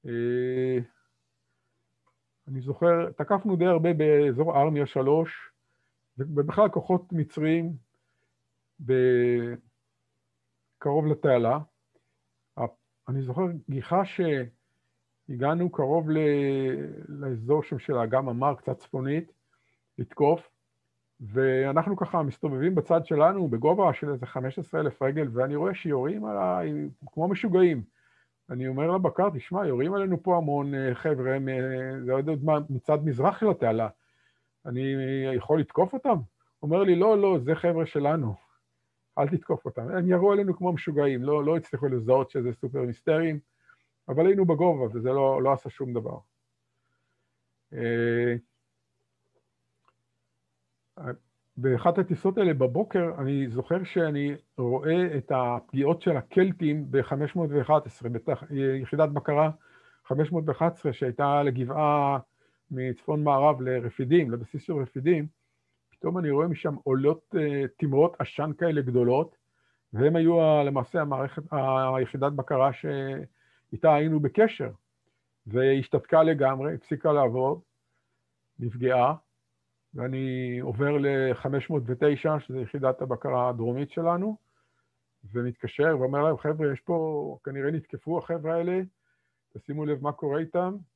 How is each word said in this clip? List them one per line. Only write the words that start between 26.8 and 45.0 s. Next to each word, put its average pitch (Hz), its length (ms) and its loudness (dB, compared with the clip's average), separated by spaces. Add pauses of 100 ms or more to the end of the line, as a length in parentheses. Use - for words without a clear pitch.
כמו 165 220 -4
משוגעים. 180 560 2 (680)
אני 127 180 -6
אומר 143 220 -2
לבקר, 185 400 2
"תשמע, 175 360 -6
יורים 143 280 0
עלינו 190 280 -2
פה 180 140 2
המון, 143 380 -2
אה, 131 200 -2
חבר'ה, 135 440 -2
מ-, 131 640 -4
זה 123 80 -2
עוד 143 320 -2
מה, 151 140 2 (120)
מצד 147 340 0
מזרח 151 360 0
של 220 100 4
התעלה. 113 380 0 (800)
אני 131 280 -4 (420)
יכול 156 240 0
לתקוף 185 320 0
אותם?" 269 160 -4
הוא - 600 -4
אומר 180 120 4
לי, 180 140 4
"לא, 208 220 4
לא, 190 200 4
זה 135 160 0
חבר'ה 165 320 0
שלנו. 143 480 0 (840)
אל 147 100 0
תתקוף 160 360 -4
אותם." 120 240 -8
הם 180 200 -2
ירו 185 240 4
עלינו 196 240 0
כמו 180 160 -2
משוגעים, 143 500 0
לא, 143 220 0
לא 160 120 2
הצליחו 143 320 -4
לזהות 127 420 2
שזה 120 220 -2
סופר 127 300 -6
מיסטרים, 156 560 0 (720)
אבל 156 180 2
היינו 196 180 4
בגובה, 147 520 2
וזה 123 160 -2